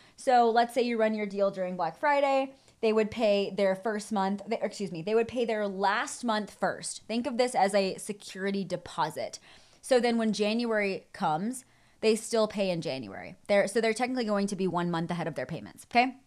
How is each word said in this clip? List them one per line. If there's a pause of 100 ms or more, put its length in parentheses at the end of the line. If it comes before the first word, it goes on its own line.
(160)
So
let's
say
you
run
your
deal
during
Black
Friday. (280)
They
would
pay
their
first
month,
they,
excuse
me,
they
would
pay
their
last
month
first.
Think
of
this
as
a
security
deposit. (420)
So
then
when
January
comes, (360)
they
still
pay
in
January. (100)
They're,
so
they're
technically
going
to
be
one
month
ahead
of
their
payments,
okay? (100)